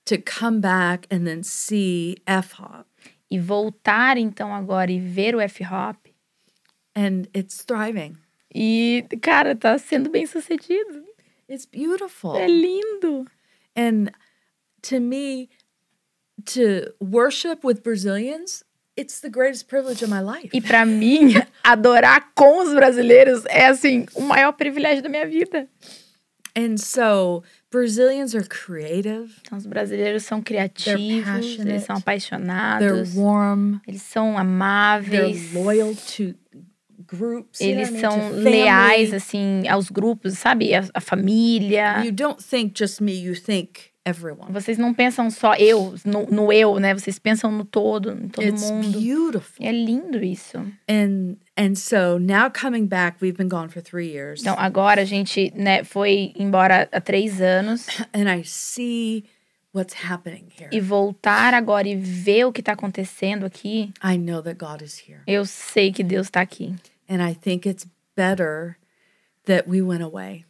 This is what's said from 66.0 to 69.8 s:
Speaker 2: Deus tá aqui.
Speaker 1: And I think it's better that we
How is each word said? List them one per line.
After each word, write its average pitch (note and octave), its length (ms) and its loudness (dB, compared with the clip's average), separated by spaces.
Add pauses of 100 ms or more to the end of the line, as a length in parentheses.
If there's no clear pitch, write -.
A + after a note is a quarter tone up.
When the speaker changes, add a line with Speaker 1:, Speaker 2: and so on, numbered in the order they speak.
Speaker 2:
Deus F#3+ 260 -2
tá F3+ 120 0
aqui. - 340 -8 (360)
Speaker 1:
And F3 160 -2
I E3+ 60 -4
think F3+ 340 -6
it's F#3+ 200 -8 (280)
better F3 640 -2 (680)
that F#3 220 2
we F#3 140 0